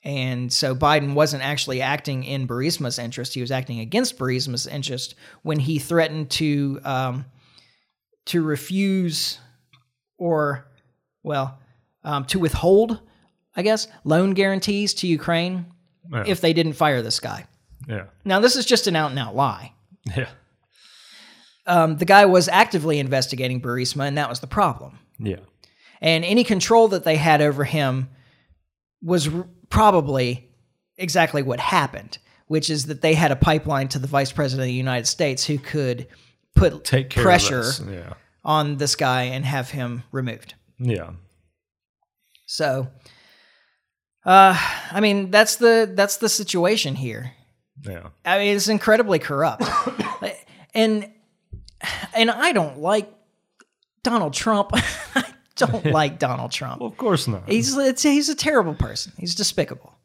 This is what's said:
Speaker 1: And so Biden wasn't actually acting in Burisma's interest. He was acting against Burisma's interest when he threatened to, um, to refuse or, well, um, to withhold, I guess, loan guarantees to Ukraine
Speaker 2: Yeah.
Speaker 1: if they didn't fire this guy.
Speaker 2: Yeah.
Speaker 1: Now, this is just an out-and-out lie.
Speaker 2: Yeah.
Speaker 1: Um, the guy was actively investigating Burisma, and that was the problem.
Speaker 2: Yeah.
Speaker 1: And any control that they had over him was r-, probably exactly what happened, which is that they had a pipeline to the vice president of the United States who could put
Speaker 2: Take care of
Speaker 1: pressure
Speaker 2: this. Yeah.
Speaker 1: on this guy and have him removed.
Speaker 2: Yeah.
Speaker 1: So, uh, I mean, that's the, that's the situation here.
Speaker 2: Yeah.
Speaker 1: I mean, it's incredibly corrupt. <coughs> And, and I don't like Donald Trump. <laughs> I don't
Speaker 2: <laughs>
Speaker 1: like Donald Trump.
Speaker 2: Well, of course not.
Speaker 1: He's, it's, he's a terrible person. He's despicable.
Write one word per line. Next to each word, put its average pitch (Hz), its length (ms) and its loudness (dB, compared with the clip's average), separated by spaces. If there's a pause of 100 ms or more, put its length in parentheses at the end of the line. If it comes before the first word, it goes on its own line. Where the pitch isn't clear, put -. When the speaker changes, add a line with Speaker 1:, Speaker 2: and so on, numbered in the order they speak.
Speaker 1:
And 127 460 -6
so 131 240 -2
Biden 143 380 2
wasn't 143 300 2
actually 135 380 -4
acting 135 420 -4
in 135 240 -6
Burisma's 123 520 -4
interest. 120 340 -10
He 131 80 -6
was 123 100 -6
acting 131 300 -6
against 165 360 -2
Burisma's 127 500 -4
interest 135 480 -8 (280)
when 151 160 -2
he 147 200 -2
threatened 156 520 0
to, 143 520 -2
um, 127 420 -4 (1000)
to 175 160 0
refuse 180 1000 -2 (800)
or, 151 480 -2 (580)
well, 135 340 -4 (460)
um, 139 220 -4
to 190 140 -2
withhold, 196 600 2 (560)
I 156 60 -6
guess, 214 260 0 (160)
loan 175 300 2
guarantees 196 640 0
to - 120 -4
Ukraine 170 600 -2 (440)
Speaker 2:
Yeah. 202 160 -4
Speaker 1:
if 190 140 -2
they 165 100 2
didn't 160 220 2
fire 139 280 0
this 113 200 -6
guy. 98 240 -10 (420)
Speaker 2:
Yeah. 104 180 -8 (200)
Speaker 1:
Now, 196 160 2
this 247 160 0
is 254 80 -4
just - 220 0
an 175 100 0
out-and-out 131 400 -4
lie. 120 360 -4 (440)
Speaker 2:
Yeah. 127 120 -6 (1400)
Speaker 1:
Um, 165 320 2
the 170 80 -2
guy 196 200 10
was 185 240 6
actively 165 500 2
investigating 127 600 -2
Burisma, 127 440 -4
and 143 120 -2
that 143 120 -2
was 123 120 -10
the 135 60 -14
problem. 135 520 -2 (180)
Speaker 2:
Yeah. 101 200 -6 (640)
Speaker 1:
And 165 240 2
any 214 180 4
control 226 460 4
that 190 160 -2
they 160 100 4
had 151 260 4
over 147 220 2
him 131 460 -2 (920)
was 165 320 0
r-, 180 140 -6 (220)
probably 143 800 2 (480)
exactly 165 440 0
what 127 180 -4
happened, - 580 -2 (300)
which 156 220 -2
is 147 160 -4
that 147 160 -10
they 160 140 4
had 156 160 4
a 131 40 2
pipeline 143 540 2
to 139 100 -4
the 131 80 -6
vice 135 240 0
president 135 320 -2
of 127 40 -2
the 127 60 -2
United 127 340 -2
States 135 380 -2
who 147 120 -2
could 131 500 -4 (480)
put - 280 4
Speaker 2:
Take 135 260 0
care - 140 -2
of - 20 4
Speaker 1:
pressure 175 380 4
Speaker 2:
this. 131 260 -4
Yeah. 87 240 -14 (300)
Speaker 1:
on 147 340 0
this 139 180 0
guy 127 280 0
and 127 220 -6
have 131 260 -4
him 120 400 -8
removed. 127 420 -8 (240)
Speaker 2:
Yeah. 98 340 -4 (1300)
Speaker 1:
So, 135 420 -4 (1400)
uh, 190 320 10 (340)
I 180 80 -4
mean, 202 320 0
that's 214 240 4
the, 226 380 4
that's 202 240 0
the 226 120 -2
situation 185 640 0
here. 123 360 -8 (500)
Speaker 2:
Yeah. 87 280 -14 (160)
Speaker 1:
I 180 140 2
mean, 202 160 2
it's 196 120 0
incredibly 214 520 4
corrupt. 147 480 -2
<coughs> - 60 -4 (1040)
And, 220 320 0 (1080)
and 226 160 4
I 254 200 0
don't 151 280 0
like 196 280 0 (920)
Donald 208 320 0
Trump. 202 380 0
<laughs> - 440 -4
I 269 80 0 (320)
don't 226 300 0
Speaker 2:
<laughs> 156 60 2
Speaker 1:
like 151 260 2
Donald 123 340 -4
Trump. 123 300 -10
Speaker 2:
Well, 117 80 -8
of - 80 -18
course 196 300 0
not. 95 200 -6
Speaker 1:
He's, 240 300 0
it's, 269 240 0
he's 294 260 4
a 311 60 -2
terrible 254 400 0
person. - 460 -6
He's 175 160 -6
despicable. - 580 -4 (120)